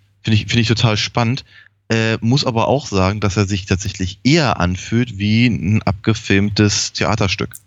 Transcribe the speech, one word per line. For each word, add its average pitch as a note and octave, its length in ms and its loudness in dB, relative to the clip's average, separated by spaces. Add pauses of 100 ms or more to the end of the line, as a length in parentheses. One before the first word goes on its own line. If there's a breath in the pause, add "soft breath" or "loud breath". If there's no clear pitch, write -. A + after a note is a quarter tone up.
(240)
finde A2 120 2
ich, G#2 100 0
finde A#2 160 0
ich A2 60 0
total A2 280 2
spannend. A#2+ 480 -2 (480 loud breath)
Äh, A2+ 280 0
muss A#2+ 240 0
aber A2+ 240 0
auch C3 180 0
sagen, G2 320 0
dass G2+ 180 -2
er G#2 100 2
sich G2 200 -4
tatsächlich F#2 560 -4
eher C#3 380 2
anfühlt G2+ 580 -2
wie G#2+ 300 4
ein G#2 340 0
abgefilmtes G#2 1120 0
Theaterstück. F#2+ 580 -2 (160)